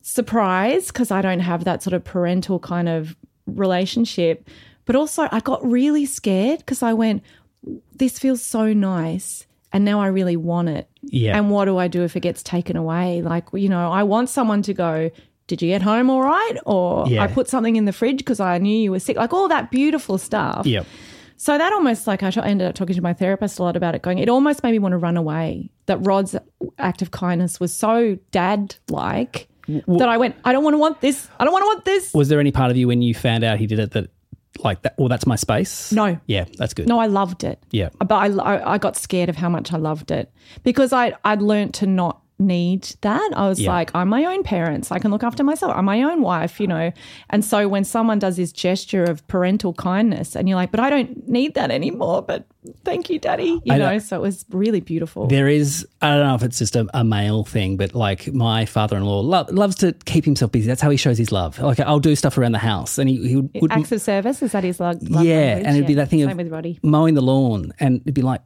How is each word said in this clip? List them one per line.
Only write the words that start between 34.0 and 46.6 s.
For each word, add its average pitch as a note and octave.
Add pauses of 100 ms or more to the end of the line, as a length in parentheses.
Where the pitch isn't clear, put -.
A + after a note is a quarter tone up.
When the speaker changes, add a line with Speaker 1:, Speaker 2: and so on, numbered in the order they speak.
Speaker 2:
like, G2
that, -
"Well, C3
that's A#2+
my A#2+
space"? -
Speaker 1:
No. G#3 (100)
Speaker 2:
Yeah, F#2+ (120)
that's A#2+
good. -
Speaker 1:
No, A#3
I A3+
loved G3
it. - (120)
Speaker 2:
Yeah. G2 (100)
Speaker 1:
But F#3+
I, G3+
I, G3
I -
got -
scared F3+
of E3+
how E3+
much E3+
I E3+
loved D#3
it C#3+ (320)
because B3+
I, B3 (100)
I'd G#3+
learnt G#3
to G#3
not F#3 (160)
need F3+ (140)
that. D#4+
I G3
was F#3+
Speaker 2:
Yeah. F#3
Speaker 1:
like, F3
"I'm F3+
my C4
own F#4
parents. E3
I F3+
can G#3
look G#3
after A#3+
myself. D#4+
I'm F#3+
my G#3
own D#4+
wife," F3
you G#3